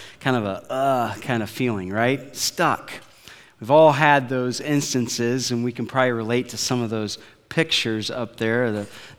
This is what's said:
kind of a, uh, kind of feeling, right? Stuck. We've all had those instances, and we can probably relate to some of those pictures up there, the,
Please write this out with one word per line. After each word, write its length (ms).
kind 160
of 80
a, 260
uh, 520
kind 200
of 80
feeling, 400
right? 460
Stuck. 560
We've 100
all 220
had 340
those 320
instances, 920
and 120
we 80
can 160
probably 240
relate 380
to 80
some 240
of 80
those 280
pictures 640
up 240
there, 380
the, 140